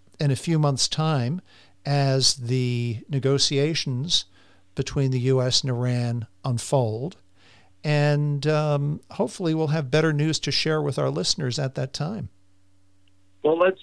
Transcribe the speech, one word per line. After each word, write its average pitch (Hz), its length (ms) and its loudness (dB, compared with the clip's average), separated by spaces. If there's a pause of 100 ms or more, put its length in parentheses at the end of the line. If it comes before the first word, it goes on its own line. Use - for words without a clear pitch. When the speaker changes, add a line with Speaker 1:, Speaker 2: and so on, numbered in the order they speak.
(200)
Speaker 1:
in 147 120 2
a 131 40 2
few 165 240 0
months' 143 280 2
time 151 540 -2 (440)
as 135 500 2
the 120 720 -2
negotiations 139 1160 0 (500)
between 135 360 -2
the 131 100 0
U 131 200 2
S 127 200 2
and 139 80 -4
Iran 120 580 -2 (160)
unfold. 123 720 -2 (680)
And, 147 640 2
um, 151 540 0 (100)
hopefully 196 420 -2
we'll 160 140 2
have 143 240 -2
better 156 200 4
news 147 280 0
to - 120 -4
share 156 300 0
with 143 180 -2
our 135 100 0
listeners 139 480 -2
at 135 180 -4
that 131 180 -6
time. 165 360 -6 (1120)
Speaker 2:
Well, 156 140 4
let's 185 260 4